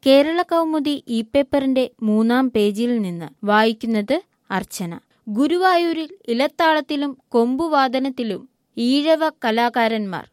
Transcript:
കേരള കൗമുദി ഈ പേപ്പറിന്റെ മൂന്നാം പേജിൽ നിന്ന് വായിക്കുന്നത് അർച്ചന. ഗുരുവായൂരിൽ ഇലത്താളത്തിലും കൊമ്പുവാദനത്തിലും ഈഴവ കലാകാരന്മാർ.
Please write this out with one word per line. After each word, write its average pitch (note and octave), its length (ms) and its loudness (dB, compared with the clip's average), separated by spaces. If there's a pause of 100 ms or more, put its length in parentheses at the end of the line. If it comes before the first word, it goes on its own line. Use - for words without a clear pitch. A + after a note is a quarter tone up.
കേരള D4 420 4
കൗമുദി D#4+ 520 -2 (120)
ഈ A3+ 160 -2
പേപ്പറിന്റെ C4+ 600 0 (180)
മൂന്നാം A3+ 480 2
പേജിൽ A3 460 0
നിന്ന് F3 320 -6 (180)
വായിക്കുന്നത് A3 680 0 (340)
അർച്ചന. F#3 420 -6 (360)
ഗുരുവായൂരിൽ E4 840 0 (180)
ഇലത്താളത്തിലും D4 840 0 (160)
കൊമ്പുവാദനത്തിലും C4 1120 0 (340)
ഈഴവ C#4+ 460 2 (160)
കലാകാരന്മാർ. A3+ 960 -2